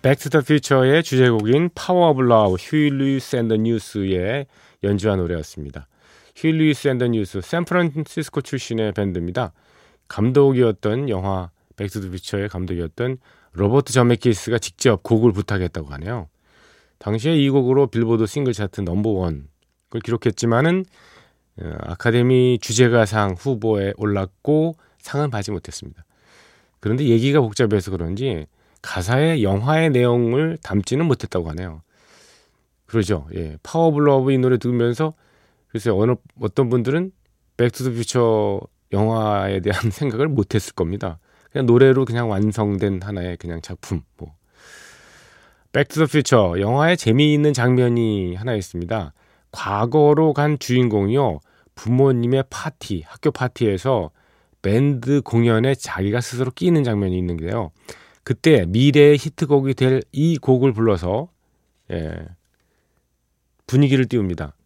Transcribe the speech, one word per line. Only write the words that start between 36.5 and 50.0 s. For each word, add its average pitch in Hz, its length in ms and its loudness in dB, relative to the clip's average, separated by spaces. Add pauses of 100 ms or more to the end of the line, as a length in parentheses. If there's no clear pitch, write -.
분들은 135 420 0 (440)
백투더퓨처 117 1040 0 (320)
영화에 101 680 0
대한 101 300 -2
<laughs> - 0 -
생각을 135 380 -4
못했을 107 460 -2
겁니다. 87 440 -6 (320)
그냥 135 160 -2
노래로 131 380 6
그냥 117 260 -4
완성된 101 720 -2
하나의 90 340 -8
그냥 85 240 -10
작품. - 400 -10 (160)
뭐. 76 180 -18 (1400)
백투더퓨처 139 880 2
영화에 143 380 2
재미있는 147 560 2
장면이 117 840 0
하나 110 200 -6
있습니다. 90 580 -6 (400)
과거로 147 800 2